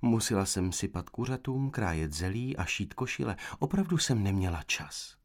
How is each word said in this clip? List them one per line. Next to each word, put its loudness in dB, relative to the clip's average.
„Musela 4
jsem 0
sypat -4
kuřatům, -2
krájet 0
zelí -2
a 0
šít -4
košile. -2
Opravdu 2
jsem 4
neměla 2
čas.“ -6